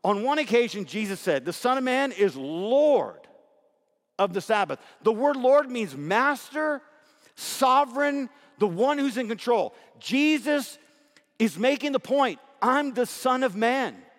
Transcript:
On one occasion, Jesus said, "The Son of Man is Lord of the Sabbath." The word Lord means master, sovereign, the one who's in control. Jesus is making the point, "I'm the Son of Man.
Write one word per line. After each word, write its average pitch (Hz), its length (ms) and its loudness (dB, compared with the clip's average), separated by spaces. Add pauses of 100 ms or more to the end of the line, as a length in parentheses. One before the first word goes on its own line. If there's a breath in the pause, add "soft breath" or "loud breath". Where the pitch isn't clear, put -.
On 202 200 0
one 277 140 0
occasion, 226 460 0
Jesus 196 380 -6
said, 139 240 0
"The 170 80 -6
Son 254 240 0
of 254 80 -2
Man 262 260 0
is 185 240 0
Lord 170 840 0 (1000)
of 190 140 0
the 185 80 -4
Sabbath." 190 360 -2 (260 loud breath)
The 220 100 4
word 269 240 2
Lord 262 340 4
means 208 240 -6
master, 269 880 -2 (540 soft breath)
sovereign, 277 920 0 (280 soft breath)
the 208 100 2
one 240 300 0
who's 277 200 -2
in 233 120 -4
control. 226 440 -2 (260 loud breath)
Jesus 285 800 0 (600 soft breath)
is 208 180 2
making 277 360 0
the 262 60 0
point, 262 420 0 (200)
"I'm 269 320 2
the 240 120 0
Son 254 360 -2
of 226 140 0
Man. 226 400 0 (240)